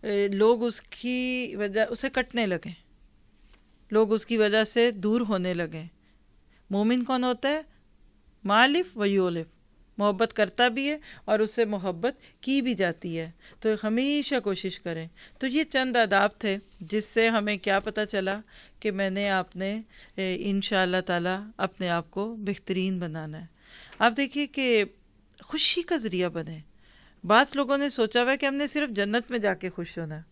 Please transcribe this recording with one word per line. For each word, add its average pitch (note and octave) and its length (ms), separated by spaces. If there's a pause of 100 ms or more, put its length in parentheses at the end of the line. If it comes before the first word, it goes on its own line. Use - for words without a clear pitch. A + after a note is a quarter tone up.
اے، G3+ 260
لوگ A3 360
اس A#3 160
کی B3+ 760
وجہ، G#3 220 (100)
اسے B3+ 220
کٹنے A#3+ 340
لگیں، F3 260 (1160)
لوگ G#3+ 220
اس G#3+ 140
کی A#3 100
وجہ G#3+ 280
سے A#3 260
دور G#3+ 300
ہونے F#3 340
لگیں۔ D#3+ 320 (840)
مومن A3+ 340
کون B3+ 200
ہوتا B3 240
ہے؟ D4+ 120 (840)
مالف B3+ 540
و G#3 80
یولف، F3+ 400 (520)
محبت G#3 340
کرتا G#3+ 360
بھی C4+ 220
ہے D4+ 80 (260)
اور G#3+ 140
اس G#3+ 160
سے A#3 100
محبت G3 760
کی C4+ 200
بھی A#3+ 120
جاتی E3+ 440
ہے۔ E3 120 (300)
تو A3 80 (160)
ہمیشہ C#4 500 (100)
کوشش F#3+ 360
کریں۔ E3 280 (300)
تو C4 80
یہ C#4 180
چند C4 320
آداب G3+ 420
تھے G3 200 (220)
جس G3+ 240
سے A3+ 240
ہمیں G#3 280
کیا G3 240
پتہ G#3 280
چلا G3 320 (400)
کہ G#3+ 100
میں G3 200
نے، G3+ 200
آپ F#3 260
نے، G3 240 (340)
اے، F#3 260
انشاءاللہ F#3+ 680
تعالی F#3 500
اپنے F#3 340
آپ E3+ 200
کو A3 280
بہترین F#3+ 600
بنانا D#3 420
ہے۔ E3+ 60 (520)
آپ A3+ 180
دیکھیے C#4 300
کہ B3 380 (560)
خوشی - 420
کا E4+ 140
ذریعہ F#3 320
بنے۔ D#3+ 300 (680)
بعض A3+ 300
لوگوں C#4 240
نے C#4 120
سوچا A#3+ 320
ہوا B3 100
ہے C#4 40
کہ C#4 100
ہم C4+ 80
نے C#4+ 120
صرف D4 240
جنت G#3 400
میں A#3+ 80
جا G3+ 160
کے F#3 160
خوش F3 280
ہونا D#3 180
ہے۔ D#3+ 160